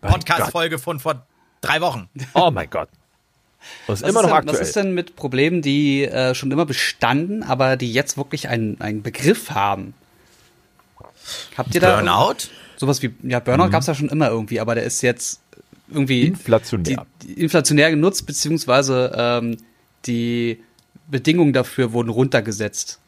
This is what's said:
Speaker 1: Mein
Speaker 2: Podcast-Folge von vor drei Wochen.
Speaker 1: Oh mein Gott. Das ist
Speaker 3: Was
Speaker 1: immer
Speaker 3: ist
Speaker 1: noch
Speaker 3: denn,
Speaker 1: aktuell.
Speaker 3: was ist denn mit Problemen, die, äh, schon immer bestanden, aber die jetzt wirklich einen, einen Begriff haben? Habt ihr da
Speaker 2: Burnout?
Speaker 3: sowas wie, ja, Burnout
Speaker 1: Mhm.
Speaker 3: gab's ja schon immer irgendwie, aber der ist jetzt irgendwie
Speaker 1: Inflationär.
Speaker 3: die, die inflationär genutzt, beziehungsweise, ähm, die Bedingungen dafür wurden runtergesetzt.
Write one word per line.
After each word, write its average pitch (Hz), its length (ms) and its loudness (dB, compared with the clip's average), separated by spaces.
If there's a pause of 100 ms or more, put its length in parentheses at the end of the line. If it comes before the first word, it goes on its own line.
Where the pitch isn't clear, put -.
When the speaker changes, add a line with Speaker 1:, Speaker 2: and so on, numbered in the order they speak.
Speaker 1:
Mein 104 100 -2
Speaker 2:
Podcast-Folge 165 680 0
von 160 180 -6
vor 127 260 -6 (380)
drei 156 180 0
Wochen. 120 280 -4 (260)
Speaker 1:
Oh 170 160 6
mein 90 180 -4
Gott. 76 200 -6 (1000)
Das 104 140 -4
ist - 20 -10
Speaker 3:
Was - 80 0
Speaker 1:
immer 220 100 4
Speaker 3:
ist 208 60 6
Speaker 1:
noch 160 40 4
Speaker 3:
denn, 156 80 6
Speaker 1:
aktuell. 151 220 0
Speaker 3:
was 180 80 -4
ist - 80 -4
denn 196 160 0
mit 175 240 -4
Problemen, 151 460 0
die, 143 420 2
äh, 127 300 0
schon 131 160 -4
immer 151 160 0
bestanden, 147 800 0
aber 131 320 2
die 123 160 -4
jetzt 135 260 -2
wirklich 143 300 -8
einen, 113 320 -2
einen 107 220 -6
Begriff 139 500 -2
haben? 98 420 -2 (1600)
Habt - 180 -6
ihr 175 60 4
da 185 160 6
Speaker 2:
Burnout? 127 520 2 (280)
Speaker 3:
sowas 135 260 0
wie, 120 200 -4
ja, 127 180 -2
Burnout 139 260 2
Speaker 1:
Mhm. - 40 2
Speaker 3:
gab's 156 160 2
ja 165 80 0
schon 143 140 -4
immer 151 200 0
irgendwie, 110 320 -2
aber 113 140 -2
der 113 100 -2
ist - 180 -4
jetzt - 380 -2 (480)
irgendwie 135 380 2
Speaker 1:
Inflationär. 110 800 0 (160)
Speaker 3:
die, - 60 -20
die - 140 -8
inflationär 151 480 4
genutzt, 165 360 0
beziehungsweise, 135 880 0
ähm, 117 440 -2 (480)
die 117 560 -2 (460)
Bedingungen 147 440 2
dafür 127 400 0
wurden 117 160 0
runtergesetzt. 110 1000 -2